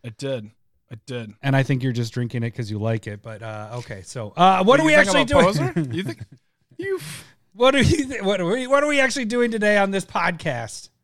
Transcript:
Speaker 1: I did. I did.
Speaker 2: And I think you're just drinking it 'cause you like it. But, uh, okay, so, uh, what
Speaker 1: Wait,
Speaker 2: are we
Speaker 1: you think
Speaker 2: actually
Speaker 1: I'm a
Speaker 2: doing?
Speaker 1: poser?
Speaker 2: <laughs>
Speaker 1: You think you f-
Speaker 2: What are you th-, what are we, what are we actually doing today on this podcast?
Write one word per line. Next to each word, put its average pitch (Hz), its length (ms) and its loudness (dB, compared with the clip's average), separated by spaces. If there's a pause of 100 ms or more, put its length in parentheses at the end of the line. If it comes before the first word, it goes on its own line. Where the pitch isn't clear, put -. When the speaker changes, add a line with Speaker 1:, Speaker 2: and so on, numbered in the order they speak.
Speaker 1:
I 120 60 -12
did. 120 400 -10 (420)
I 117 40 -16 (100)
did. 117 260 -10 (100)
Speaker 2:
And 135 140 2
I 135 60 4
think 131 200 -2
you're 131 100 -2
just 117 200 -4
drinking 120 300 -4
it 117 80 -4
'cause 107 200 -10
you 107 80 -6
like 110 280 -4
it. 104 160 -14
But, 110 200 -16
uh, 107 340 -12
okay, 113 260 -14
so, 107 340 -12
uh, 185 260 6
what 247 160 6
Speaker 1:
Wait, 311 40 4
Speaker 2:
are 311 40 2
we 311 60 4
Speaker 1:
you 302 120 6
think 294 120 0
Speaker 2:
actually 285 220 2
Speaker 1:
I'm - 100 6
a 202 60 0
Speaker 2:
doing? - 180 -2
Speaker 1:
poser? 151 180 -2
Speaker 2:
<laughs> 113 60 -6
Speaker 1:
You 185 60 -4
think - 160 -8 (580)
you 381 220 -4
f- - 260 -14 (300)
Speaker 2:
What 247 200 4
are 269 80 4
you 294 240 2
th-, 240 160 -8
what 196 180 0
are 175 40 -2
we, 247 220 -2
what 277 180 4
are - 40 0
we 285 120 2
actually 262 240 0
doing 240 260 0
today 208 280 2
on 196 120 2
this 196 140 -2
podcast? 156 880 -6 (140)